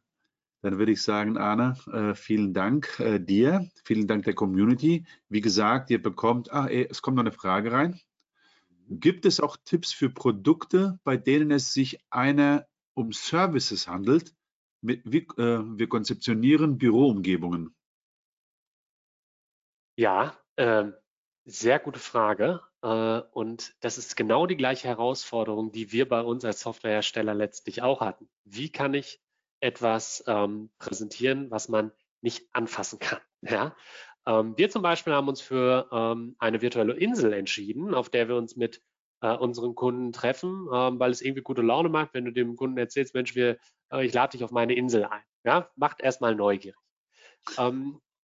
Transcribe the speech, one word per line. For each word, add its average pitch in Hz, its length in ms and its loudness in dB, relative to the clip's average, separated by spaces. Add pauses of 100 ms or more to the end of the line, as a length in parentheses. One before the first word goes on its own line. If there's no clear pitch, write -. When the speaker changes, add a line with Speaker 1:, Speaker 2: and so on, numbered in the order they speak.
(640)
Speaker 1:
Dann 98 160 -2
würde 110 120 4
ich 104 120 2
sagen, 104 360 0
Arne, 113 380 0 (160)
äh, 104 240 -2
vielen 104 380 0
Dank, 113 440 0
äh, 107 220 2
dir, 123 500 2 (140)
vielen 107 240 0
Dank 107 160 0
der 101 100 0
Community. 127 720 2 (220)
Wie 104 120 0
gesagt, 107 500 2
ihr 117 120 2
bekommt, 117 500 0
ah, 139 160 -2
eh, 123 220 0
es - 120 -12
kommt 131 140 -2
noch 123 60 2
eine 110 80 0
Frage 104 400 -2
rein. 165 300 0 (880)
Gibt 175 360 2
es - 120 4
auch 147 260 -2
Tipps - 280 -2
für 131 180 0
Produkte, 160 920 2
bei 131 120 2
denen 147 360 2
es 135 200 0
sich 131 280 0 (100)
einer 143 560 4 (280)
um 113 180 -4
Services 160 760 0
handelt? 98 480 2 (460)
Mit, 117 240 -4
wie, 143 220 0 (100)
äh, 117 240 0 (160)
wir 113 120 -2
konzeptionieren 123 880 2
Büroumgebungen. 95 960 2 (2250)
Speaker 2:
Ja, 110 400 2 (200)
ähm, 107 380 2 (500)
sehr 120 360 2
gute - 180 -10
Frage. 110 600 0 (220)
Äh, 113 400 0 (100)
und 113 480 -8
das 120 180 -6
ist - 180 -12
genau 123 300 2
die 180 100 -4
gleiche 131 300 -2
Herausforderung, 110 840 -4
die 107 180 -8
wir 127 180 0
bei 117 120 2
uns 120 240 -4
als 107 160 -4
Softwarehersteller 107 760 -2
letztlich 104 480 -6
auch 135 180 0
hatten. - 280 -6 (160)
Wie 117 260 -10
kann 139 240 -2
ich - 260 -6 (380)
etwas, 117 680 -2
ähm, 107 500 -2
präsentieren, 120 720 -4
was 110 180 -6
man 110 220 0 (300)
nicht - 320 -6
anfassen 113 480 -6
kann? - 240 -6
<laughs> - 60 -20 (100)
Ja? 117 360 -4 (500)
Ähm, 110 320 2
wir 196 100 4
zum 208 140 -4
Beispiel 170 300 0
haben 139 160 2
uns 135 120 -4
für, 127 520 2
ähm, 117 460 -2
eine 113 220 0
virtuelle 120 340 2
Insel 180 380 2
entschieden, 107 640 -6
auf 127 160 -2
der 117 180 2
wir 123 60 -2
uns 120 220 -4
mit, 117 260 -4 (380)
äh, 117 120 0
unseren 120 440 -4
Kunden 123 360 -2
treffen, 180 600 -4
ähm, 127 260 0
weil 127 140 2
es - 100 -8
irgendwie 135 200 -6
gute 123 200 -2
Laune 139 260 2
macht, 156 260 -2
wenn 127 100 -4
du 120 80 -6
dem 120 240 -2
Kunden 131 220 -4
erzählst, 135 360 -2
„Mensch, 123 220 -4
wir, 120 220 2 (340)
äh, 135 120 0
ich 123 80 0
lade 127 200 2
dich 123 100 -10
auf 113 80 -6
meine 120 240 2
Insel 117 300 2
ein.“ 104 180 -8 (220)
Ja? 160 320 2
Macht 143 240 0
erstmal 123 340 0
neugierig. 101 440 0 (800)
Ähm, 131 420 -2 (240)